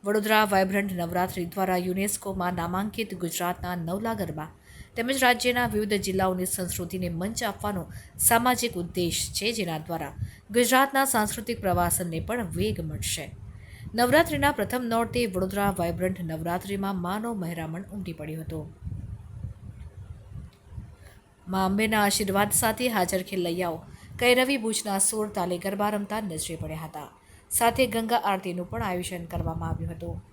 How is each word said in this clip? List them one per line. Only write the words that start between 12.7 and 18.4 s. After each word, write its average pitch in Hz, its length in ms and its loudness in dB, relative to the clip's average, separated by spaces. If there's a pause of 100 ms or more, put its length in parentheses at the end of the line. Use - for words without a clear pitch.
મળશે. 156 460 -4 (680)
નવરાત્રિના 285 680 4
પ્રથમ 247 340 -2
નોરતે 233 320 0
વડોદરા 190 440 0 (120)
વાઇબ્રન્ટ 175 500 -2
નવરાત્રિમાં 180 720 -2
માનો 214 380 -2
મહેરામણ 170 480 -6
ઉમટી 175 300 -8
પડ્યો 156 240 -6